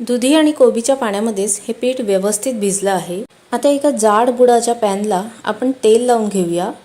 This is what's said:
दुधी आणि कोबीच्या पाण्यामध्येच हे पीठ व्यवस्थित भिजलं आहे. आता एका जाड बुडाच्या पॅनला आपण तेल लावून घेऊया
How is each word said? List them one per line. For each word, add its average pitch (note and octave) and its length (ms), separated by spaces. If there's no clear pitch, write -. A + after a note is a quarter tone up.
दुधी B3 340
आणि D#4 180
कोबीच्या A#3 440
पाण्यामध्येच G#3 720
हे A#3 40
पीठ B3+ 280
व्यवस्थित G#3 540
भिजलं G3 360
आहे. F3 320
आता B3 160
एका C#4+ 220
जाड A3 400
बुडाच्या A#3+ 440
पॅनला G3+ 480
आपण B3+ 260
तेल A3+ 220
लावून A3+ 220
घेऊया F3+ 420